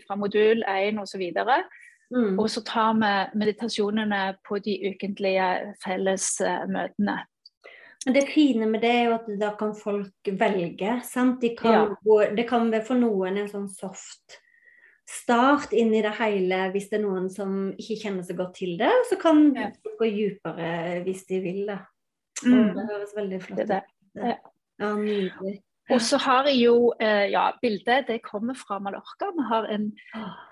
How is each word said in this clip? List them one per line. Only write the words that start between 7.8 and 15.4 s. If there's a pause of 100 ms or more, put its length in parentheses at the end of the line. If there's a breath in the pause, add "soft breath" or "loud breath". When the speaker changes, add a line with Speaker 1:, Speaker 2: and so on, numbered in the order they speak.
Speaker 2:
Men
det
fine
med
det
er
jo
at
da
kan
folk
velge,
sant?
De
kan
Speaker 1:
Ja. (180)
Speaker 2:
gå, (180)
det
kan
være
for
noen
en
sånn
soft (720 soft breath)
start